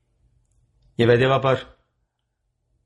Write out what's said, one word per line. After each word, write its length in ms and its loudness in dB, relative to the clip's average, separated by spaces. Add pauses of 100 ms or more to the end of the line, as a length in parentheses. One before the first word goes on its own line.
(1000)
Եվ 140 2
հետևաբար 520 0 (1200)